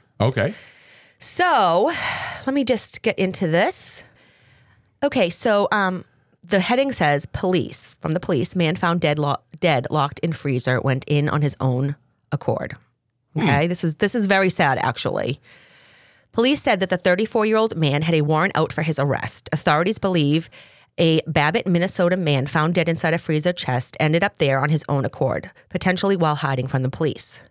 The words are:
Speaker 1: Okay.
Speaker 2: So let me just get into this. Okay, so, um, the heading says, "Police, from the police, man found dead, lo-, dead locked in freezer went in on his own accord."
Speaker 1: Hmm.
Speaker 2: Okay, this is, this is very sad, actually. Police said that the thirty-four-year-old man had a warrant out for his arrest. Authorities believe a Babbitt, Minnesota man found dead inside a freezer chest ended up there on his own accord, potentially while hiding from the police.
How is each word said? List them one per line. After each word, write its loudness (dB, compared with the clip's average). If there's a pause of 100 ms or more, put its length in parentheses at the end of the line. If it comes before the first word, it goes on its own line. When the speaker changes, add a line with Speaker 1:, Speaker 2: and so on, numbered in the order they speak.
(200)
Speaker 1:
Okay. 0 (680)
Speaker 2:
So 2 (560)
let -2
me 0
just -2
get -2
into -2
this. 0 (1000)
Okay, 2
so, 2
um, -2 (380)
the 0
heading 2
says, 2
"Police, -2 (120)
from -4
the 0
police, -2
man 2
found 0
dead, 0
lo-, 0 (220)
dead 2
locked -2
in -2
freezer -2
went -2
in 2
on 0
his 0
own 0 (360)
accord." -4 (600)
Speaker 1:
Hmm. -4
Speaker 2:
Okay, 4
this -2
is, 0
this 0
is 0
very 2
sad, 2
actually. -2 (920)
Police 2
said 2
that -2
the 0
thirty-four-year-old 2
man 0
had 0
a 4
warrant 2
out 0
for -4
his -2
arrest. -2
Authorities 0
believe 0 (460)
a 4
Babbitt, 0
Minnesota 0
man 0
found 0
dead 2
inside 0
a 0
freezer -2
chest -4
ended 2
up -2
there 2
on -4
his 0
own 0
accord, -4 (200)
potentially 0
while 2
hiding -2
from -2
the 0
police. -4